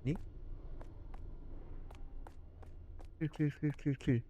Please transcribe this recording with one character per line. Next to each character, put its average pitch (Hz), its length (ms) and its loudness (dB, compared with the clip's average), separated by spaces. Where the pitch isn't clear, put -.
아니? 143 120 4
길, 160 100 4
길, 151 200 6
길, 151 140 4
길, 143 220 4
길. 120 340 6